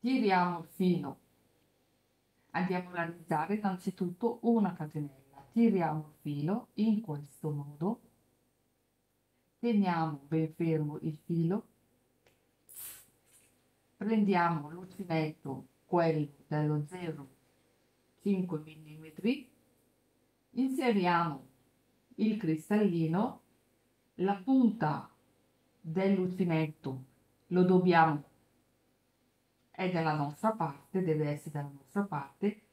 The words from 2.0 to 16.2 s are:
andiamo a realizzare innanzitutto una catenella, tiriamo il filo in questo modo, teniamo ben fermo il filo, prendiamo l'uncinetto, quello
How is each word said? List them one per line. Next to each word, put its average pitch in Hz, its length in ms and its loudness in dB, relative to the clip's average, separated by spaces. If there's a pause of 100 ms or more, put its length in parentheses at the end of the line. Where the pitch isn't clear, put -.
andiamo 180 380 -2
a 180 60 -18
realizzare 170 600 -4
innanzitutto 190 880 -4
una 220 300 2
catenella, - 800 -10
tiriamo 185 480 2
il - 200 -16
filo 151 540 -4
in 214 260 2
questo 151 500 -8
modo, 147 500 -4 (1600)
teniamo 175 680 2
ben 160 260 0
fermo 156 500 0
il 156 140 -4
filo, 170 500 0 (2250)
prendiamo 180 760 2
l'uncinetto, 160 960 -6 (180)
quello 160 480 0 (160)